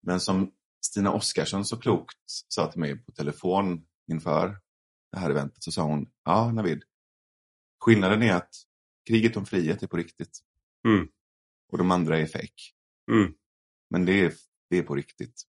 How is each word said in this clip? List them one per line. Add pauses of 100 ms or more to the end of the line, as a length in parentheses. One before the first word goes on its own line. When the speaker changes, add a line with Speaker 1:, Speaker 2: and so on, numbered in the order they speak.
Speaker 1:
Men
som (340)
Stina
Oskarsson
så
klokt (320)
sa
till
mig
på
telefon (300)
inför (540)
det
här
eventet,
så
sa
hon, (200)
"Ja,
Navid, (960)
skillnaden
är
att (580)
kriget
om
frihet
är
på
riktigt. (480)
Speaker 2:
Mm. (640)
Speaker 1:
Och
de
andra
är
fake. (480)
Speaker 2:
Mm. (580)
Speaker 1:
Men
det
är, (380)
det
är
på
riktigt.